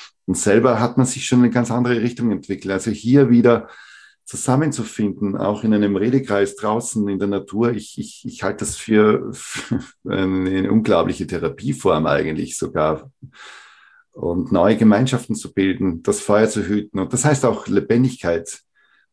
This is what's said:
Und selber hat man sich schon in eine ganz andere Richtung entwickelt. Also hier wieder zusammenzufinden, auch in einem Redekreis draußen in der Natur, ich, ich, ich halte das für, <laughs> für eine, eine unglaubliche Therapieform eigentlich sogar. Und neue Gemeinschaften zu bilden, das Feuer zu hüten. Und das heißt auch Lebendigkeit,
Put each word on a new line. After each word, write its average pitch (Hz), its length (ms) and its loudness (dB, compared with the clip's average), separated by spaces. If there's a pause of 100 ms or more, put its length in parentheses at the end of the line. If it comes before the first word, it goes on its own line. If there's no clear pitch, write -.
(260)
Und 95 100 -4
selber 113 440 4
hat 123 180 0
man 127 80 4
sich - 200 -6
schon 123 140 4
in 123 60 8
eine 117 80 2
ganz 117 180 0
andere 120 300 0
Richtung 120 300 -2
entwickelt. 95 420 -6
Also 95 180 -2
hier 123 380 4
wieder 120 400 4 (560)
zusammenzufinden, 110 1120 -2
auch 104 260 -4
in 110 100 2
einem 101 220 2
Redekreis 104 600 0
draußen 107 520 -4
in 98 120 -4
der 101 100 -2
Natur, 101 420 -2
ich, 107 260 -10
ich, - 280 -14
ich - 180 -10
halte 98 220 -4
das - 100 -8
für, 107 540 2
<laughs> - 40 -12
für - 460 -8 (300)
eine, 95 400 -2
eine 95 220 -2
unglaubliche 90 560 0
Therapieform 78 800 -2
eigentlich 78 500 -2
sogar. 78 540 -2 (1000)
Und 87 400 -4
neue 98 240 4
Gemeinschaften 113 600 2
zu - 180 -12
bilden, 95 480 -2
das - 180 -2
Feuer 107 300 2
zu 104 160 -4
hüten. 104 340 -4
Und 92 140 -4
das 127 100 -2
heißt 143 220 2
auch - 220 0
Lebendigkeit, 98 920 0 (520)